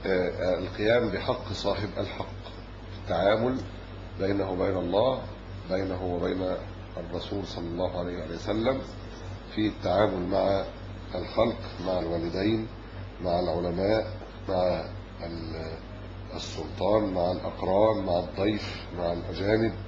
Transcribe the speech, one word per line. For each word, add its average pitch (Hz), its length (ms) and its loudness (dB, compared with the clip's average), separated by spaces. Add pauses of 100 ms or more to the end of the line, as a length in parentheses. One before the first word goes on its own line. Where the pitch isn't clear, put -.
آه، 90 540 2
القيام 107 500 4
بحق 98 440 -2
صاحب 98 440 0
الحق، - 280 -4 (760)
التعامل 110 540 4 (640)
بينه 95 320 2
وبين 92 260 2
الله، 101 440 4 (500)
بينه 95 340 0
وبين 90 500 0 (420)
الرسول 87 480 -6
صلى 85 220 -6
الله 87 320 -2
عليه 87 360 -4
وسلم، 113 460 0 (760)
في 107 120 2
التعامل 95 600 4
مع 95 380 4 (500)
الخلق، 104 440 2 (260)
مع 92 140 2
الوالدين، 87 680 0 (560)
مع 87 160 4
العلماء، 90 720 2 (380)
مع 90 360 2 (380)
ال-، 82 540 -6 (580)
السلطان، 95 800 2
مع 90 180 4
الأقران، 95 720 4
مع 87 140 4
الضيف، 101 680 0 (120)
مع 87 160 0
الأجانب 95 600 2 (140)